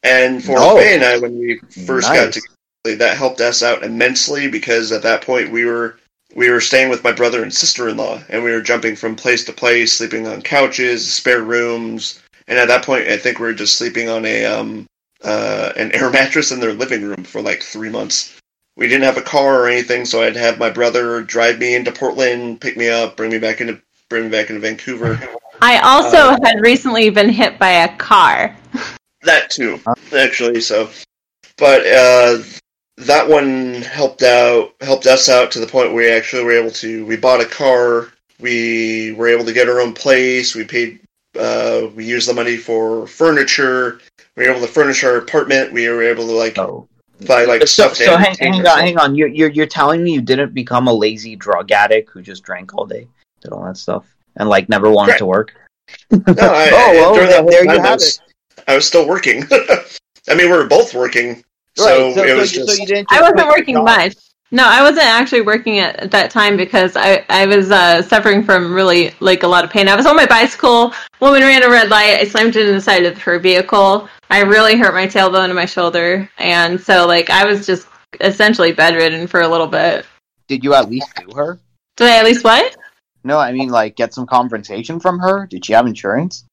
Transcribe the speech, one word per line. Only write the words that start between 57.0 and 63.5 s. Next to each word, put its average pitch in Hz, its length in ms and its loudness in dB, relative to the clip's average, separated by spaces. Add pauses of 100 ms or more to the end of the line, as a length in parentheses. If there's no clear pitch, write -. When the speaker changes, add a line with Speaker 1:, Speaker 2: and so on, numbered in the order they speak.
Speaker 1:
during 180 160 4
that 170 180 6
Speaker 2:
there 175 180 6
Speaker 1:
whole 165 100 2
Speaker 2:
you - 20 4
Speaker 1:
time, 175 80 0
I - 40 2
Speaker 2:
have 359 100 0
Speaker 1:
was, - 180 -2 (400)
Speaker 2:
it. - 100 -20
Speaker 1:
I 135 80 2
was 139 120 0
still 160 200 2
working. 147 400 -2
<laughs> - 40 -2 (800)
I 156 60 2
mean, 175 160 4
we 175 60 4
were 147 100 2
both 156 260 2
working, 120 420 -4
Speaker 2:
Right, - 80 -20 (340)
Speaker 1:
so 131 360 2
Speaker 2:
so, 123 100 0
Speaker 1:
it - 60 2
Speaker 2:
so 131 80 4
Speaker 1:
was - 180 0
Speaker 2:
you, 135 60 -4
so 127 60 -6
Speaker 1:
just 202 140 -2
Speaker 2:
you 202 60 -8
didn't 202 240 -4
Speaker 3:
I 247 80 4
Speaker 2:
just - 20 6
Speaker 3:
wasn't 339 180 6
Speaker 2:
quit 330 80 2
your 302 100 6